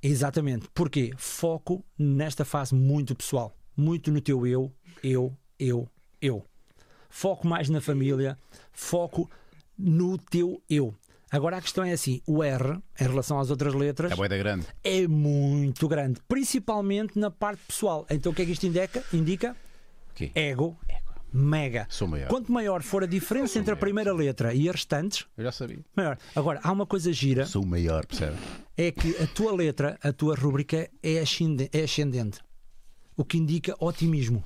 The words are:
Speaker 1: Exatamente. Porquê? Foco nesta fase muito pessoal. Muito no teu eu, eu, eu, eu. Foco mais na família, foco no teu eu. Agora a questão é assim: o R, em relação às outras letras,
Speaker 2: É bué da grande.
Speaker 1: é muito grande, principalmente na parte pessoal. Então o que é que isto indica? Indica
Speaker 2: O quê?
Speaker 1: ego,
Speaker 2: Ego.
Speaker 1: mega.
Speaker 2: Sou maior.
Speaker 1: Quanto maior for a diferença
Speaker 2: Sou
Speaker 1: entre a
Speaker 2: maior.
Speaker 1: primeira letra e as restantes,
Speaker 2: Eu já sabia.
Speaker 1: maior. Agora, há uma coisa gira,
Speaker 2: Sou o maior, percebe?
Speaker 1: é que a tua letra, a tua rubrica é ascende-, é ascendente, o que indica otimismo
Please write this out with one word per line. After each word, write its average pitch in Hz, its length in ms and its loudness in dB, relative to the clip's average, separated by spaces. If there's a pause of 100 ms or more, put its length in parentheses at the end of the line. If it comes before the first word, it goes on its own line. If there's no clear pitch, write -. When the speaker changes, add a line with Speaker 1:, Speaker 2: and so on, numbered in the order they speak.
Speaker 1:
Exatamente. 139 720 0
Porquê? 131 420 0
Foco 170 680 -2 (160)
nesta 147 460 2
fase 135 300 -2
muito 135 400 4
pessoal. 120 420 -4 (180)
Muito 156 380 2
no 147 80 2
teu 131 260 0
eu, 127 240 0 (320)
eu, 131 320 0 (240)
eu, 123 300 0 (320)
eu. 120 240 -2 (640)
Foco - 380 -2
mais 165 240 2
na 156 100 2
família, 135 560 0 (340)
foco 170 600 -2 (480)
no 180 400 4
teu 175 500 -2
eu. 135 260 2 (360)
Agora 160 280 0
a - 20 -8
questão 185 240 -2
é 180 80 0
assim: 135 340 -2
o 156 160 2
R, 139 360 0 (200)
em 135 60 2
relação 131 340 0
às 135 120 0
outras 143 240 0
letras, 143 380 0
Speaker 2:
É 90 40 -2
bué 98 120 0
da 98 100 0
grande. 98 280 0 (160)
Speaker 1:
é 185 240 2
muito 143 800 2
grande, 143 400 0
principalmente 214 920 0
na 208 120 2
parte 208 380 -4
pessoal. 170 400 -2
Então 151 240 0
o - 20 0
que 185 80 0
é 175 40 2
que 170 60 0
isto 170 140 0
indica? 185 460 0
Indica 175 420 2 (560)
Speaker 2:
O - 40 -16
quê? - 200 -6
Speaker 1:
ego, 151 440 -2 (100)
Speaker 2:
Ego. - 240 0 (180)
Speaker 1:
mega. 135 600 0
Speaker 2:
Sou 101 180 -2
maior. 76 200 -4
Speaker 1:
Quanto 247 220 0
maior 208 320 0
for 190 200 0
a 185 40 0
diferença 196 460 0
Speaker 2:
Sou 220 80 0
Speaker 1:
entre 208 120 0
a - 20 2
Speaker 2:
maior. 160 60 -6
Speaker 1:
primeira 202 340 0
letra 131 400 0
e 147 160 4
as 175 60 -4
restantes, 160 500 -2 (100)
Speaker 2:
Eu 110 80 -6
já 123 80 -2
sabia. 131 280 -10 (140)
Speaker 1:
maior. 160 220 0 (180)
Agora, 151 280 0
há 175 100 0
uma 196 140 0
coisa 180 260 0
gira, 135 320 2
Speaker 2:
Sou 101 180 -2
o 98 40 0
maior, 82 400 2
percebe? 78 320 -4 (360)
Speaker 1:
é 170 160 2
que 165 320 2
a 156 40 2
tua 214 280 0
letra, 151 480 0
a 143 120 0
tua 151 200 0
rubrica 143 540 0 (140)
é 160 180 0
ascende-, 147 540 0
é 156 80 4
ascendente, 127 580 -2 (760)
o - 80 -2
que 147 140 -2
indica 160 440 0
otimismo 156 640 2